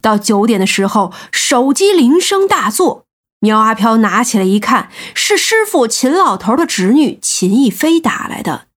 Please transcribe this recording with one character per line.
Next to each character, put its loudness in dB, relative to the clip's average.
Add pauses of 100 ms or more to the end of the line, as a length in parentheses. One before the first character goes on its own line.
到 2
九 0
点 2
的 0
时 -2
候， -2 (180)
手 0
机 2
铃 4
声 0
大 0
作。 -2 (360)
苗 2
阿 2
飘 2
拿 2
起 -2
来 0
一 2
看， -2 (220)
是 -2
师 0
傅 0
秦 -2
老 2
头 0
的 0
侄 0
女 2
秦 -2
逸 2
飞 0
打 -4
来 -10
的。 -8